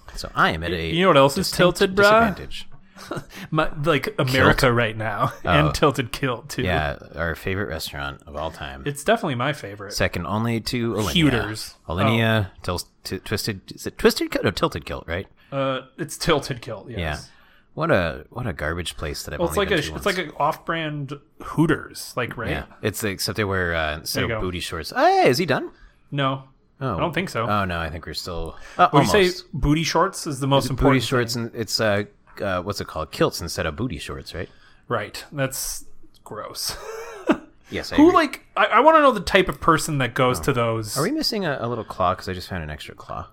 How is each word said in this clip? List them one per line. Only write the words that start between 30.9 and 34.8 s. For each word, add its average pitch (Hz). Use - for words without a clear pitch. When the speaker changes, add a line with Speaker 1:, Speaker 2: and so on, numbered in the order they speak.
Speaker 1:
booty 113
shorts 120
Speaker 2:
thing? 120
Speaker 1:
and -
it's, 113
uh, 104
uh, 92
what's 95
it 87
called? -
Kilts -
instead 87
of 78
booty 104
shorts, -
right? 87